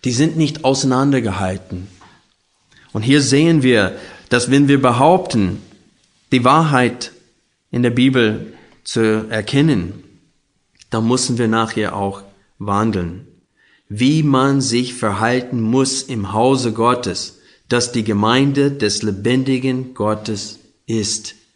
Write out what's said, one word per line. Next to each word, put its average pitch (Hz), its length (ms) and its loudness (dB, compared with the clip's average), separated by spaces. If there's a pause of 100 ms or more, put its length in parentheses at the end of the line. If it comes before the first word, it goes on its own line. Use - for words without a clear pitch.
Die 127 80 -2
sind 156 260 0
nicht 147 260 -2
auseinandergehalten. 117 1200 0 (1080)
Und 110 80 -4
hier 135 180 4
sehen 143 420 4
wir, 113 320 2 (360)
dass 120 200 0
wenn 139 180 4
wir 139 120 4
behaupten, 127 800 2 (720)
die 123 120 2
Wahrheit 135 680 2 (580)
in 123 120 -2
der 123 80 2
Bibel 120 640 2 (300)
zu 110 440 0
erkennen, 110 720 0 (880)
dann 113 180 -2
müssen 127 300 0
wir 117 120 0
nachher 110 460 -2
auch 98 280 -6 (360)
wandeln, 98 680 -2 (680)
wie 139 280 2
man 139 400 2
sich 123 320 -2
verhalten 120 640 -2
muss 131 420 0
im 101 300 -8
Hause 120 400 2
Gottes, 113 680 -2 (280)
das 120 240 -2
die 113 120 -2
Gemeinde 135 680 2
des 110 300 -2
lebendigen 127 880 -2
Gottes 107 680 -6 (260)
ist. - 480 -6 (220)